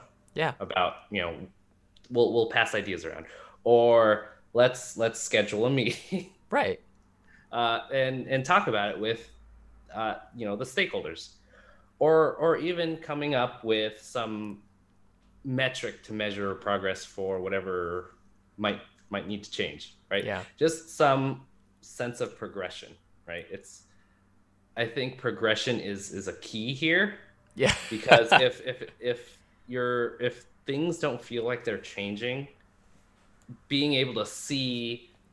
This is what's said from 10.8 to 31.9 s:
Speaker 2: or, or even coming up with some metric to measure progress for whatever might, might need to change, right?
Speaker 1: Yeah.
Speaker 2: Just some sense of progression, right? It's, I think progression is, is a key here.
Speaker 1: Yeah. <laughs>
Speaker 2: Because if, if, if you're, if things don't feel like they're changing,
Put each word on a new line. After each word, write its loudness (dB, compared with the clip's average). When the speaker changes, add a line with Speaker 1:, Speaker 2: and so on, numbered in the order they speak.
Speaker 2:
or, 6
or 2
even -2
coming -4
up 0
with 0
some -6
metric -4
to -12
measure -4
progress -2
for -4
whatever -4
might, -2
might -6
need -8
to -18
change, -6
right? -2
Speaker 1:
Yeah. -4
Speaker 2:
Just -2
some 2
sense -8
of -8
progression, -10
right? -8
It's, -16
I 0
think -4
progression 0
is, -8
is -8
a -6
key -8
here. 0
Speaker 1:
Yeah. 4
<laughs> -10
Speaker 2:
Because 6
if, 4
if, -8
if -6
you're, -2
if -4
things -2
don't -2
feel -4
like -2
they're -4
changing, -6